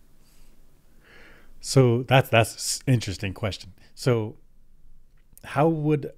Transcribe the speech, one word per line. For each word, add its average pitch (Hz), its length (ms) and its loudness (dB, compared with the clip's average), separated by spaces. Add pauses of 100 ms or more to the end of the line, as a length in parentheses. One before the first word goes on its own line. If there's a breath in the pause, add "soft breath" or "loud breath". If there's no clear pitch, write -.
(1600 loud breath)
So 127 440 4
that's, 127 260 4
that's 113 260 2
s-, - 320 -8
interesting 101 460 -2
question. 95 400 -8 (220 soft breath)
So 117 400 -2 (1080)
how 147 240 0
would 151 500 -2